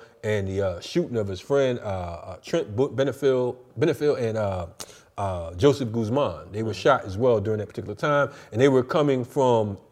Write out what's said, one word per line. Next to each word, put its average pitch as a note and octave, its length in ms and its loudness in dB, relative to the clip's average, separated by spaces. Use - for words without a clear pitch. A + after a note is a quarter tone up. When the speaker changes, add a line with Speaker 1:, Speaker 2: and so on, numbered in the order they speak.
Speaker 1:
and G#2 240 0
the, F#2+ 140 -2
uh, F2+ 180 -2
shooting C3+ 360 -2
of G#2 120 -2
his F#2 120 -8
friend, C3+ 440 0
uh, - 20 -6
uh, F#2 580 -8
Trent D#3 300 -4
Bu-, C3 160 2
Benefiel, C3 640 0
Benefiel D3 420 0
and, A2 160 -2
uh, F#2+ 300 -2
uh, F2+ 380 -6
Joseph A#2+ 380 2
Guzman. G#2+ 580 -2
They A2 140 -6
were A2 80 -4
Speaker 2:
Mm-hmm. - 80 -8
Speaker 1:
shot C3+ 240 4
as F#2+ 120 -8
well A#2 220 4
during G#2+ 220 -2
that G2 80 -8
particular G2+ 260 -10
time, C#3+ 360 0
and A2 100 -2
they C#3 80 8
were C3 140 6
coming C#3 420 2
from A#2 540 2